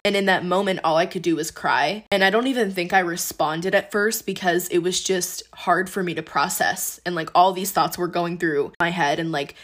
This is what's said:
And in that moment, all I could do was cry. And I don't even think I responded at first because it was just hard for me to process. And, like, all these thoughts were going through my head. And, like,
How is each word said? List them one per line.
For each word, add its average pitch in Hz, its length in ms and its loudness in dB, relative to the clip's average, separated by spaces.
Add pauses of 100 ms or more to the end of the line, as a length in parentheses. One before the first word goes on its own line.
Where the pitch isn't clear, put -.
And 202 100 2
in 196 120 2
that 175 180 2
moment, 185 400 0
all 160 140 4
I 180 80 4
could 180 160 -6
do 170 140 2
was 156 140 -4
cry. 147 600 0
And 196 120 4
I 190 60 6
don't 226 200 2
even 240 220 0
think 180 220 -4
I 196 60 6
responded 170 760 -2
at 196 160 0
first 220 360 -2
because 180 420 0
it 175 120 2
was 180 220 -2
just - 400 -2 (120)
hard 185 340 0
for 190 140 -4
me 175 100 -4
to 156 100 -6
process. - 840 -2
And, 175 80 -4
like, 160 200 -4
all 180 200 6
these 190 180 -4
thoughts 165 240 0
were 175 120 -2
going 170 280 -2
through 160 420 0
my 175 120 2
head. 160 280 0
And, 165 140 -2
like, 143 320 -6